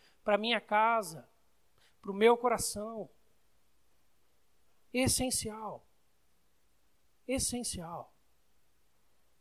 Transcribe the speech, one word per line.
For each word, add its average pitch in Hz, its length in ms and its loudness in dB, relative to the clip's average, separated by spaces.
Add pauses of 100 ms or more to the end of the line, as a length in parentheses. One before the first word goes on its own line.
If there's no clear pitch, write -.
(220)
pra 202 160 2
minha 220 220 0
casa, 208 680 0 (760)
pro 196 120 -8
meu 220 240 6
coração. 220 720 -4 (1800)
Essencial. 220 920 -2 (1400)
Essencial. 220 840 -6 (1300)